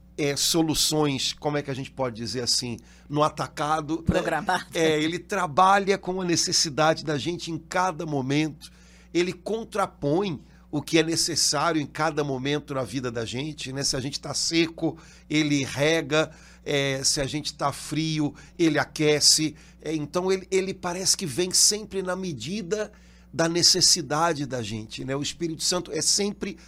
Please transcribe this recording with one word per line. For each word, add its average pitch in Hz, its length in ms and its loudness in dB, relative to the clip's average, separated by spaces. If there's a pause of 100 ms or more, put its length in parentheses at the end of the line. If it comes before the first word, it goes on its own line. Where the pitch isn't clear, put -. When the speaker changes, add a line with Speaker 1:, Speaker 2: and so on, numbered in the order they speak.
(180)
Speaker 1:
é, 143 180 0
soluções, 151 960 2
como 147 240 -2
é 143 40 -2
que - 80 -8
a 139 60 -4
gente 127 160 -10
pode 127 240 -4
dizer 113 260 -6
assim, 117 360 -2 (300)
no 147 160 0
atacado, 151 720 -2
né? 160 80 -10
Speaker 2:
Programado. 165 680 0
Speaker 1:
É, 156 280 2
ele 165 180 -2
trabalha 185 800 4
com 185 220 -4
a 185 60 -2
necessidade 160 800 2
da 151 120 0
gente 165 340 -4
em 160 60 -4
cada 180 480 -2
momento, 147 680 -2 (420)
ele 180 180 2
contrapõe 190 1080 -2 (300)
o 147 100 -2
que - 160 2
é 160 60 6
necessário 160 760 0
em 143 60 -2
cada 151 380 0
momento 143 500 -2
na 131 100 -2
vida 123 280 -4
da 117 140 -4
gente, 131 460 -8
né? 135 120 -4
Se 143 120 0
a 139 40 -2
gente 143 200 -4
tá 147 140 -8
seco, 165 640 0 (320)
ele 147 340 2
rega, 151 680 2 (360)
é, 139 380 0
se - 180 0
a 135 40 -2
gente 131 280 -6
tá 143 180 -2
frio, 151 640 -2 (240)
ele 160 180 4
aquece. 151 760 2 (260)
É, 156 140 -6
então 170 360 -2
ele, 190 200 0
ele 190 220 0
parece 180 420 -2
que 202 100 -4
vem 175 260 -2
sempre 208 500 2
na 180 160 -4
medida 185 720 -6 (420)
da 165 140 2
necessidade 160 1000 2
da 123 160 -4
gente, 110 440 -8
né? 135 100 -2
O 143 60 -2
Espírito 160 420 -6
Santo 180 280 0
é 151 100 -2
sempre 202 560 0 (100)